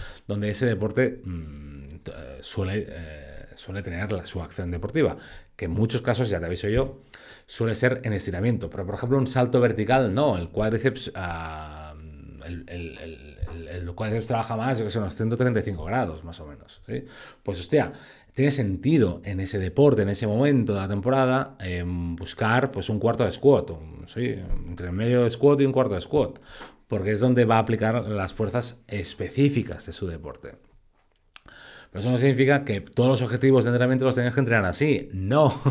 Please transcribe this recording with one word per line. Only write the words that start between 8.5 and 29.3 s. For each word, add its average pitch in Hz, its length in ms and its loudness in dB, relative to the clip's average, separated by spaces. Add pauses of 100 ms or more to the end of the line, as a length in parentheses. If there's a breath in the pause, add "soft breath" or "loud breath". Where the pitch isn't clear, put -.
Pero, 95 160 -8
por 98 100 -6
ejemplo, 123 220 0
un 127 100 2
salto 127 340 2
vertical, 113 520 2
no. 123 240 2
El 85 120 -6
cuádriceps, 110 640 -2
ah, 78 800 -10 (520)
el, 85 220 -10
el, 85 300 -10
el, 73 400 -16 (140)
el, 82 160 -12
el 87 280 -10
cuádriceps 110 320 -2
trabaja 113 300 -2
más, 120 220 0
yo 110 60 -2
qué 98 60 -4
sé, 113 80 -2
unos 95 160 -2
ciento 113 220 0
treinta 123 220 2
y - 40 0
cinco 82 220 -6
grados, 85 380 -4
más 82 160 -14
o 76 80 -14
menos, - 380 -20
¿sí? 127 200 -8 (380 loud breath)
Pues, 90 160 -4
hostia, - 340 0 (400 loud breath)
tiene 135 180 2
sentido 104 720 2
en 95 160 -6
ese 95 200 -4
deporte, 107 420 4
en 98 80 2
ese 104 180 -2
momento 120 460 2
de 98 80 0
la 98 80 -2
temporada, 127 720 2
em, 87 560 -4
buscar, 113 560 0
pues, 98 180 -6
un 107 100 -2
cuarto 110 240 2
de 101 80 2
squat, 131 400 4
un, 78 360 -12
sí, 117 280 -4 (320)
entre 87 240 -8
medio 120 320 4
de 117 60 4
squat 139 320 4
y 139 40 6
un 135 60 2
cuarto 123 240 2
de 87 60 -2
squat, - 380 -2 (480 loud breath)
porque 101 240 -2
es 104 100 0
donde 123 240 6
va 110 100 6
a 113 40 6
aplicar 110 480 0
las 98 260 -4
fuerzas 113 540 -4
específicas 104 1000 -2